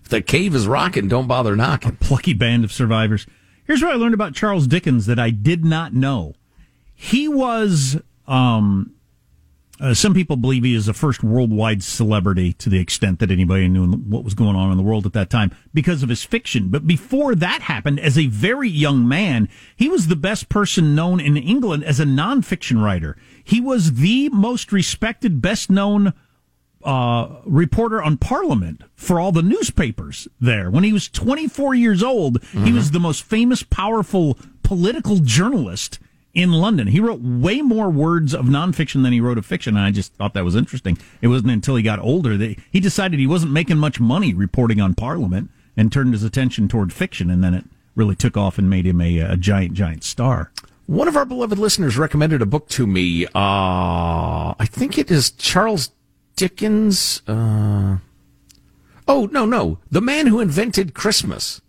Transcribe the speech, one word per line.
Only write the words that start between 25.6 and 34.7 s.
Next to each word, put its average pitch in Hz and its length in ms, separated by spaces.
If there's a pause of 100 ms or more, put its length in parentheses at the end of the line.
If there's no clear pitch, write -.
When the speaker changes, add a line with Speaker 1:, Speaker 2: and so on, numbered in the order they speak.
Speaker 2:
known, 202 420 (720)
uh, 120 640
reporter 208 580
on 151 140
Parliament 139 640 (140)
for - 220
all 185 140
the 165 100
newspapers 170 840 (140)
there. 107 280
When 147 140
he 214 80
was 208 160
twenty-four 277 680
years 226 300
old, 185 480
he - 60
Speaker 1:
Mm-hmm. 160 180
Speaker 2:
was 175 160
the 175 80
most 165 240
famous, 233 400
powerful 190 760 (240)
political 202 580